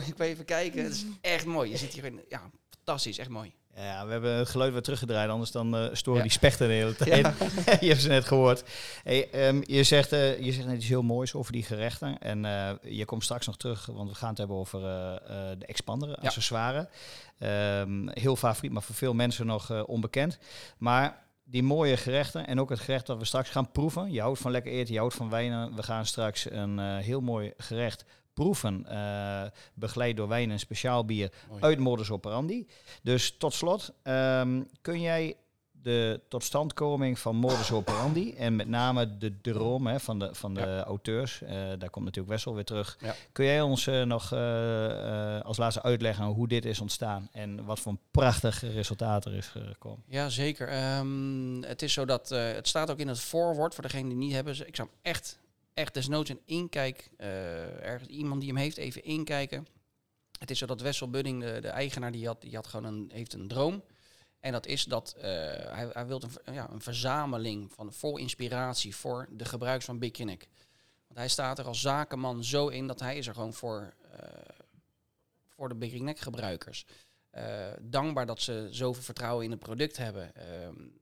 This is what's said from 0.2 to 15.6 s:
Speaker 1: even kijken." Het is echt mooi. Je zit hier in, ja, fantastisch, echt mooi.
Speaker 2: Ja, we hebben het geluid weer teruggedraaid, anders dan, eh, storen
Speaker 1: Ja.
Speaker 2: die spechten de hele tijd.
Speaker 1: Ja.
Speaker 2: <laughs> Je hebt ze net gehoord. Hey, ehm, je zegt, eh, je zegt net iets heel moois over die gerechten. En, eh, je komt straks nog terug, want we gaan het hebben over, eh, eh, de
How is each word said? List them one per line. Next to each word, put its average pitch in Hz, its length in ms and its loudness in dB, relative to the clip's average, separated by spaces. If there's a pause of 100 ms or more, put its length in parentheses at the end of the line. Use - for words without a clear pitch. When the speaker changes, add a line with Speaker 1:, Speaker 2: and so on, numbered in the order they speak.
Speaker 1:
even 160 180 -4
kijken." 175 400 0
Het - 80 -4
is 202 120 -4 (160)
echt 165 260 0
mooi. 151 240 2
Je 107 60 -4
zit 139 160 -4
hier 135 120 -10
in, 120 240 -10
ja, 104 220 -10 (260)
fantastisch, 139 420 -4
echt 127 100 -8
mooi. 110 240 -10 (220)
Speaker 2:
Ja, 98 320 -6
we 110 60 -4
hebben 117 220 2
het 120 140 4
geluid 131 240 4
weer 123 100 0
teruggedraaid, 117 480 0
anders 113 200 0
dan, 117 260 0
eh, 113 160 2
storen 120 260 2
Speaker 1:
Ja. 120 60 6
Speaker 2:
die 110 80 4
spechten 127 360 8
de 113 60 6
hele 110 220 4
tijd. 156 200 8
Speaker 1:
Ja. 120 180 8 (220)
Speaker 2:
<laughs> 190 240 8
Je 180 80 6
hebt 147 120 10
ze 139 80 6
net 135 160 8
gehoord. 127 400 8 (400)
Hey, 131 260 4
ehm, 135 360 6
je 139 160 8
zegt, 139 300 8
eh, 139 280 6
je 127 120 0
zegt 127 140 -2
net 127 100 0
iets 113 120 -2
heel 127 140 6
moois 120 320 2
over 131 180 -2
die 117 100 -2
gerechten. 117 560 -2
En, 104 260 -2
eh, 101 260 0 (120)
je 107 220 -4
komt 110 200 -2
straks 120 220 -2
nog 107 100 -6
terug, 117 300 -4
want 104 220 -6
we 98 60 -8
gaan 117 140 -4
het 110 100 -4
hebben 101 180 -2
over, 95 280 -4
eh, 92 300 -4 (360)
eh, 92 80 -8
de 95 80 -12